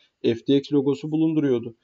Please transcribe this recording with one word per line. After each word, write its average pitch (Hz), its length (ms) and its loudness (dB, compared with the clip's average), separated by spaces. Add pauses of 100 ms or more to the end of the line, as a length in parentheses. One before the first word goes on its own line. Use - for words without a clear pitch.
(240)
F 117 220 0
T 139 120 4
X 139 160 -2
logosu 143 380 0
bulunduruyordu. 147 720 0